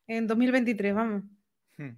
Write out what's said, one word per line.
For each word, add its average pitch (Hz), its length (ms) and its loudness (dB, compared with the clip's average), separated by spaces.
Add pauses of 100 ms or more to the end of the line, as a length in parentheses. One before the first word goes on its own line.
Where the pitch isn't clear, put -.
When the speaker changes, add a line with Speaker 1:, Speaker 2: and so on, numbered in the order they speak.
Speaker 1:
en 226 180 -2
dos 220 100 0
mil 247 140 4
veintitrés, 220 420 2
vamos. 208 300 -2 (540)
Speaker 2:
Hmm. 143 220 -12